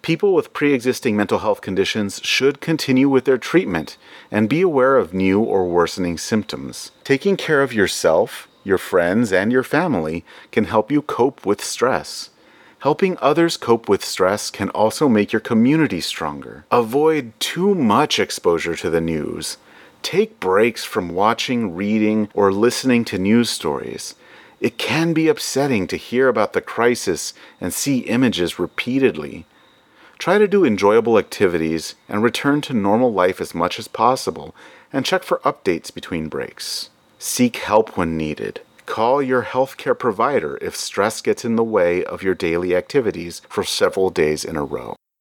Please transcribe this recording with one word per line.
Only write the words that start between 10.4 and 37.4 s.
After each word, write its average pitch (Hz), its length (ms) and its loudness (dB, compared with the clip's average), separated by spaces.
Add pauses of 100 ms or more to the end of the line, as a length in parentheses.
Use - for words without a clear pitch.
can 110 140 2
help 110 260 0
you 147 120 2
cope - 420 0
with 101 180 0
stress. - 680 -4 (480)
Helping 175 420 0
others 160 380 2
cope 117 300 2
with 98 160 2
stress 95 460 0
can 95 200 -6
also 110 380 0
make 104 240 2
your 110 80 0
community 120 600 2
stronger. 71 680 -10
Avoid 123 680 0
too 196 340 0
much 135 440 4
exposure 85 580 0
to - 120 -6
the 82 140 0
news. 78 560 -6 (440)
Take 214 360 -2
breaks 104 460 2
from 90 280 -4
watching, 107 600 0
reading, 107 600 0
or 101 180 4
listening 120 540 2
to 101 120 -6
news 113 320 2
stories. 60 640 -6 (460)
It 113 180 -2
can 165 340 0
be 160 140 2
upsetting 135 640 0
to - 80 -4
hear 127 320 2
about 110 240 2
the 90 80 0
crisis 113 720 -2 (260)
and - 140 -6
see 135 240 -2
images 101 640 0
repeatedly. 92 840 -2 (720)
Try 190 200 2
to 208 100 4
do 190 160 4
enjoyable 110 520 4
activities 82 800 0 (140)
and 104 160 -2
return 143 380 0
to 139 120 -8
normal 113 380 2
life 92 280 2
as - 140 -8
much 85 240 -2
as 113 80 -12
possible, 104 680 -2 (400)
and 131 120 -2
check 185 180 -2
for - 160 -2
updates - 560 -2
between 80 340 -8
breaks. - 600 -10 (300)
Seek - 380 0